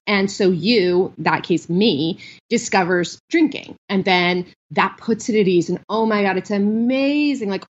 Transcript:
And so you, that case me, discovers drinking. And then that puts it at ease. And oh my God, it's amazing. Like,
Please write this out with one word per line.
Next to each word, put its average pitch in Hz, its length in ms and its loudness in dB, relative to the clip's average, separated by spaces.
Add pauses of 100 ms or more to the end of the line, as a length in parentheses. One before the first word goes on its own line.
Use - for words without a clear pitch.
And 196 240 2
so 196 220 0
you, 180 680 2
that 160 240 0
case 165 260 -2
me, 175 500 0 (300)
discovers 180 680 -2 (100)
drinking. - 460 0 (140)
And 190 160 0
then 180 420 2 (240)
that 185 260 0
puts 226 320 -4
it 214 100 2
at 196 80 4
ease. 175 220 2
And 180 180 -4
oh 220 200 -2
my 208 160 0
God, 190 140 0
it's 185 120 -8
amazing. 247 1000 0
Like, 190 220 -6